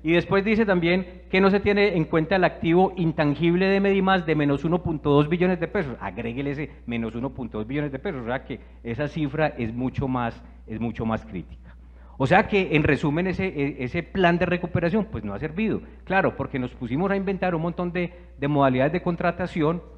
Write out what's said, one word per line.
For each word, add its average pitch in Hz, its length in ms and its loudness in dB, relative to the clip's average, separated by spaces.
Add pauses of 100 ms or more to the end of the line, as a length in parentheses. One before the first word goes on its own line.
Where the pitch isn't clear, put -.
Y 160 100 2
después 185 320 2
dice 220 200 4
también 180 640 0
que 190 120 4
no 196 100 6
se 202 80 4
tiene 202 380 2
en 156 80 2
cuenta 165 320 0
el 185 80 4
activo 175 500 2
intangible 165 680 2
de 196 160 2
Medimás 190 440 2
de 156 100 2
menos 143 280 2
uno 170 180 0
punto 147 280 -4
dos 147 180 6
billones 180 320 2
de 165 80 -2
pesos. 139 320 -4
Agréguele 117 520 -6
ese 139 200 -8 (140)
menos 117 280 -4
uno 123 180 -6
punto 113 260 -8
dos 107 100 -6
billones 143 240 -4
de 131 80 -8
pesos. 147 220 -8
O 113 60 -10
sea 131 180 -4
que 120 160 -10 (220)
esa 117 260 -4
cifra 151 380 -2
es 117 260 -4
mucho 131 340 -2
más, 120 340 -2 (240)
es 110 140 -10
mucho 113 260 -4
más 113 200 -2
crítica. - 500 -14 (420)
O 135 80 0
sea 190 220 6
que, 185 300 0
en 143 60 4
resumen, 151 440 2
ese, 185 200 -2
e-, 143 360 -4
ese 165 180 -4
plan 175 360 2
de 180 80 2
recuperación, 175 680 -2
pues, 107 140 -8
no 101 80 -6
ha 101 60 -8
servido. 156 420 -2 (240)
Claro, 180 320 2
porque 135 200 -6
nos 123 140 -4
pusimos 139 400 -2
a 196 60 0
inventar 185 360 -2
un 160 100 -2
montón 175 280 -4
de, 175 220 -4 (260)
de 139 80 -2
modalidades 139 460 4
de 180 80 -2
contratación 175 800 -2 (160)